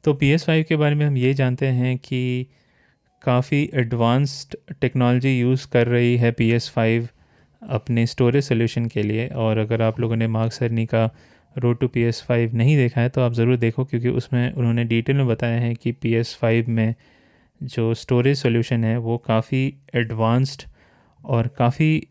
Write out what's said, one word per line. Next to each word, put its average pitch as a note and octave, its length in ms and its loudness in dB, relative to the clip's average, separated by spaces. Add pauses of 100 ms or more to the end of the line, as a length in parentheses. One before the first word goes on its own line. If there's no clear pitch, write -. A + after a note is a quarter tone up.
तो D3+ 100 2
पी C#3 160 2
एस D#3+ 140 2
फ़ाइव D#3+ 240 2
के D#3 80 0
बारे D3 180 2
में D3 120 0
हम C#3 100 0
ये B2+ 180 2
जानते C3 320 0
हैं B2+ 320 0
कि B2+ 480 -4 (760)
काफ़ी C3+ 520 2
एडवांस्ड B2 1040 -2
टेक्नोलॉजी B2+ 600 2
यूज़ C3 320 0
कर A#2+ 140 4
रही A#2+ 300 2
है A#2 160 2
पी A2+ 180 0
एस A#2 200 0
फ़ाइव A#2 380 0 (600)
अपने A#2 380 0
स्टोरेज B2+ 380 2
सॉल्यूशन A#2 420 0
के A2 160 -4
लिए। A2 260 -2
और A2 300 0
अगर A2 240 0
आप A2 180 0
लोगों A2+ 160 -2
ने A2+ 100 0
मार्क A2+ 260 -2
सर्नी A2+ 340 -2
का A2+ 240 0 (480)
Road A#2+ 240 0
to B2+ 60 0
P - 80 -4
S A#2 260 0
five A#2 300 0
नहीं B2 240 2
देखा B2 240 2
है, A#2+ 80 2
तो C3 120 -2
आप A#2+ 120 0
ज़रूर A#2 240 2
देखो, A#2+ 280 0
क्योंकि B2 240 -2
उसमें B2 440 -2
उन्होंने A#2 320 0
डिटेल A#2 320 0
में C#3 100 0
बताया A#2 340 -2
है A#2 140 -2
कि A#2 180 -4
पी A2+ 220 -2
एस A#2 260 -2
फ़ाइव A#2 280 2
में A2+ 260 0 (680)
जो A#2 320 -2
स्टोरेज C3 440 0
सॉल्यूशन A#2 460 0
है, A2+ 140 0
वो A#2 200 -4
काफ़ी C3 560 -2 (200)
एडवांस्ड A#2 680 0 (640)
और A#2+ 240 -2
काफ़ी D#3 640 0